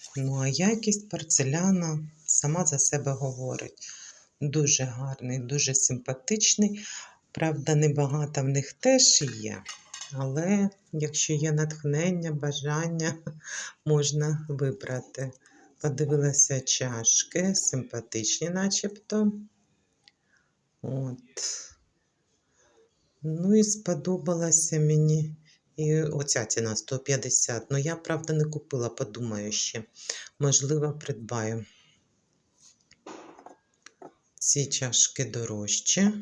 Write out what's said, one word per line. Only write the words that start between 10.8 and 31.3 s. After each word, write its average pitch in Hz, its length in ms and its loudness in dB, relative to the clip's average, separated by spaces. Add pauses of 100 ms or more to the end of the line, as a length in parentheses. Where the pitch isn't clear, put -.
якщо 151 400 -2
є 156 200 2
натхнення, 156 800 0
бажання, 151 840 -2 (360)
<laughs> - 360 -12
можна 151 640 2
вибрати. 135 840 -4 (500)
Подивилася 143 760 2
чашки, 127 960 0
симпатичні 117 960 -2
начебто. 202 840 0 (1500)
От. 131 360 -6 (2000)
Ну 170 340 2
і 214 80 8
сподобалася 170 1160 0
мені 156 560 4 (400)
і 156 260 2
оця 139 420 -2
ціна 110 320 -2
сто - 220 -4
п'ятдесят. 123 720 0
Ну, 139 80 0
я, 160 180 -2
правда, 156 360 -4
не 151 120 2
купила, 143 440 -4
подумаю 107 640 -6
ще. - 320 -4 (540)
Можливо, 143 540 2
придбаю. 113 720 -6 (2750)